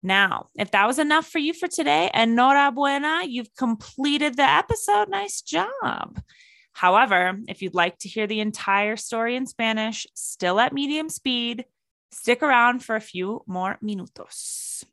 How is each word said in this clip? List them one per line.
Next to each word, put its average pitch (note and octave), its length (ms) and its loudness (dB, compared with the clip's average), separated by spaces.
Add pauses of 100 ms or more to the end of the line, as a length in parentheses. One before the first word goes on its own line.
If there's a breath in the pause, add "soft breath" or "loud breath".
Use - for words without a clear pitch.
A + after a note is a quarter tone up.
Now, F#3+ 540 2
if G#3 160 -4
that G3+ 160 4
was B3+ 120 0
enough D#4 280 2
for - 120 -4
you D4+ 140 -2
for E4+ 140 -6
today, D#4 460 2
enhorabuena, C#4 1120 2
you've A#3+ 280 -8
completed C4+ 800 -2
the C#4+ 60 4
episode. G4+ 680 2
Nice G4 320 -6
job. - 800 -6 (580 soft breath)
However, F#3+ 680 4
if - 140 -10
you'd F3+ 120 -6
like F3 260 2
to F#3+ 100 -12
hear G#3+ 180 -4
the G#3+ 120 -2
entire G#3 580 -2
story A#3 380 -4
in C4 120 -4
Spanish, A3 680 -4
still - 460 -2
at B3 140 2
medium D4 360 -4
speed, A#3+ 560 -4 (460)
stick A#3+ 320 -2
around B3 400 4
for A3 120 -4
a A3 60 -2
few G3 460 -8
more F#3 340 -4
minutos. - 1120 -10